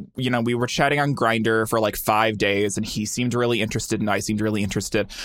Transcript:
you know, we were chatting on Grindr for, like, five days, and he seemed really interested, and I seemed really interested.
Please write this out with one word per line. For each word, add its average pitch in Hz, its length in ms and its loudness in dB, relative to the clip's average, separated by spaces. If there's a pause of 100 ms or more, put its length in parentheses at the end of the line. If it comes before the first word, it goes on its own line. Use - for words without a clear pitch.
(160)
you 127 140 -4
know, 123 100 0
we 120 160 0
were 120 120 0
chatting 143 340 0
on 143 120 0
Grindr 113 540 2
for, 113 140 2
like, 104 160 0
five 110 400 2
days, 101 400 2
and 107 80 -4
he 107 200 -6
seemed 123 280 -2
really 120 280 2
interested, 107 380 -2
and 107 100 0
I 98 100 2
seemed 107 200 -2
really 107 240 0
interested. 101 460 -2 (160)